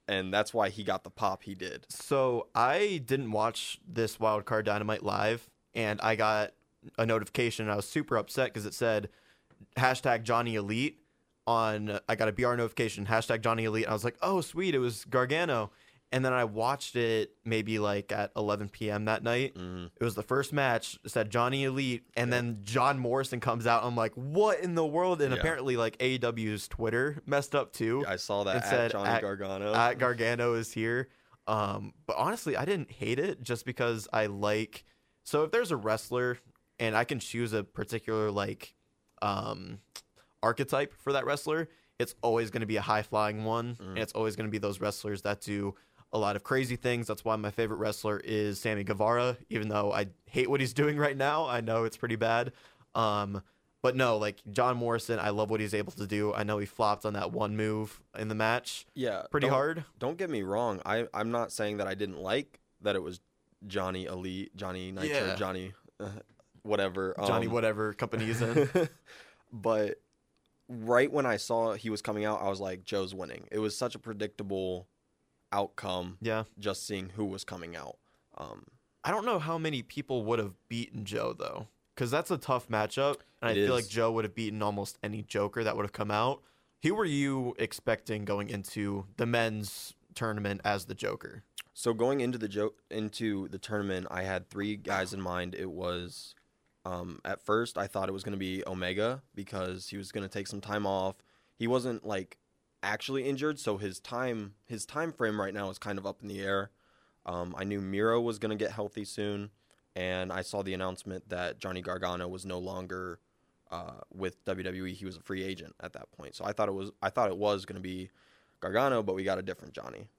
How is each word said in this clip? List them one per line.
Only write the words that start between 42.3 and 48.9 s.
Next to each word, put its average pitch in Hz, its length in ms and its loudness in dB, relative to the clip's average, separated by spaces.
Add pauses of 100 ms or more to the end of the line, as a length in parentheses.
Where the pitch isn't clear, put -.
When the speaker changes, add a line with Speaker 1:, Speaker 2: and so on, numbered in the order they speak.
Speaker 2:
gonna 113 140 -2
be 107 100 0
a 98 60 2
high-flying 107 640 2
one, 117 320 -2
Speaker 1:
Mm. 98 140 -12
Speaker 2:
and 104 80 -4
it's 110 120 -2
always 110 240 0
gonna 110 140 -2
be 104 80 -2
those 98 240 -2
wrestlers 104 400 -2
that 101 180 -2
do 101 340 -4 (380)
a 110 80 2
lot 104 160 2
of 101 80 -6
crazy 131 320 0
things. 120 320 0
That's 110 160 -4
why 110 140 2
my 107 120 -2
favorite 110 280 0
wrestler 104 480 0
is 104 340 0
Sammy 107 240 0
Guevara, 113 540 2 (120)